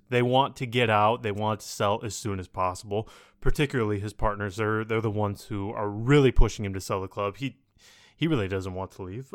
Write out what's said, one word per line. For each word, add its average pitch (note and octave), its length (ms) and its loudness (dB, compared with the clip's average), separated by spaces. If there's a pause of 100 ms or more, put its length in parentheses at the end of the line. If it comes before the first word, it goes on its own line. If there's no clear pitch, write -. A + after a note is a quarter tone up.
they B2 120 2
want B2+ 340 2
to C3 120 -6
get A#2+ 200 2
out, A2 360 4
they G#2+ 80 -2
want G#2+ 300 -2
to - 60 -16
sell G#2 380 0
as G2+ 100 -8
soon G2 240 -6
as F2+ 80 -10
possible. G2 640 -4 (320)
Particularly A#2 580 2
his G#2+ 140 -8
partners, G#2 440 -2
they're, A2 280 0
they're A2+ 160 0
the A2 80 0
ones G#2 360 -4
who G2+ 260 -6
are G#2+ 180 -4
really B2 420 4
pushing A2+ 320 6
him F#2+ 120 -4
to F#2+ 40 -8
sell G2 220 -4
the F#2+ 60 -8
club. G2+ 300 -4
He, C3+ 200 -8 (580)
he A#2+ 120 0
really A2+ 200 0
doesn't F#2 280 -4
want F#2 160 -8
to - 100 -16
leave. G2+ 340 -12